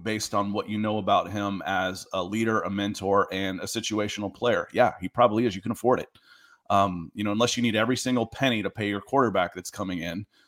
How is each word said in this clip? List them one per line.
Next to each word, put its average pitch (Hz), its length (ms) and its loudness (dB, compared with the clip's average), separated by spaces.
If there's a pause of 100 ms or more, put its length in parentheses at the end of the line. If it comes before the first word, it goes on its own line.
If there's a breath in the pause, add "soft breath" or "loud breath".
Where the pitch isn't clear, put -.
based 110 300 -4
on 101 180 0
what 101 160 -4
you 107 100 -4
know 107 200 0
about 95 340 2
him 101 340 -4
as 92 480 -2
a 95 100 0
leader, 110 380 0
a 87 80 -4
mentor, 98 640 2
and 95 300 -4
a 95 40 -8
situational 104 680 -4
player? 110 400 0
Yeah, 117 260 4
he 90 80 -6
probably 117 380 4
is. 98 100 0
You 98 60 -8
can 113 100 -6
afford 113 300 2
it. - 80 -10 (600 soft breath)
Um, 95 440 2
you 101 100 -6
know, 104 80 -2
unless 113 240 0
you 120 80 -2
need 117 140 2
every 117 180 2
single 123 300 0
penny 117 360 0
to - 80 -2
pay 104 200 -4
your 101 100 0
quarterback 101 560 2
that's 90 160 -12
coming 92 280 -4
in, 85 260 -6 (220)